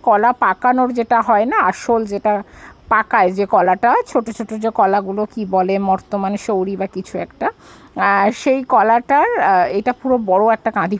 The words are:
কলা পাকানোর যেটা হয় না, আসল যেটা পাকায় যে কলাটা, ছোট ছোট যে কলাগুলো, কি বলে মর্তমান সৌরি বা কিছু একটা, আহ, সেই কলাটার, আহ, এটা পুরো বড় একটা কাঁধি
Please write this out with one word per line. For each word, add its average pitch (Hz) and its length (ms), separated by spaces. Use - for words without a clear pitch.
কলা 220 280
পাকানোর 247 640
যেটা 233 280
হয় 220 240
না, 302 120
আসল 226 480
যেটা 202 380
পাকায় 208 420
যে 190 140
কলাটা, 196 500
ছোট 233 220
ছোট 220 240
যে 220 160
কলাগুলো, 202 560
কি 214 200
বলে 190 340
মর্তমান 196 580
সৌরি 196 380
বা 190 100
কিছু 196 320
একটা, - 300
আহ, 196 840
সেই 262 320
কলাটার, 262 760
আহ, 185 280
এটা 208 260
পুরো 262 240
বড় 208 360
একটা 220 180
কাঁধি 196 280